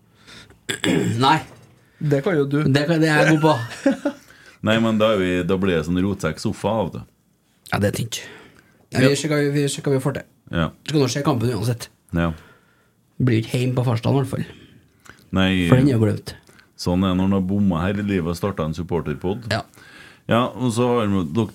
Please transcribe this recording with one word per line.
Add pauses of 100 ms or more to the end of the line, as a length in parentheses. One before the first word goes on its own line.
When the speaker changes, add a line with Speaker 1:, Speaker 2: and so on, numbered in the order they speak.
(680)
Speaker 1:
<clears throat>
Nei. (640)
Speaker 2:
Det
kan
jo
du.
Speaker 1:
Det
kan,
det
er
jeg
god
på.
Speaker 3:
<laughs>
Nei,
men
da
er
vi, (140)
da
blir
det
sånn
rotsekk
sofa
av
det. (640)
Speaker 1:
Ja,
det
er
tynt. (720)
Ja,
vi
Speaker 3:
Ja.
Speaker 1:
ser
hva
vi,
vi
ser
hva
vi
får
til. (220)
Speaker 3:
Ja.
Speaker 1:
Vi
skal
nå
se
kampen
uansett. (240)
Speaker 3:
Ja. (880)
Speaker 1:
Blir
ikke
hjemme
på
farsdagen
i
hvert
fall. (880)
Speaker 3:
Nei. (180)
Speaker 1:
For
den
er
jo
glemt. (460)
Speaker 3:
Sånn
er
når
man
har
bommet
her
i
livet
og
startet
en
supporterpod.
Speaker 1:
Ja. (680)
Speaker 3:
Ja,
og
så
har
dere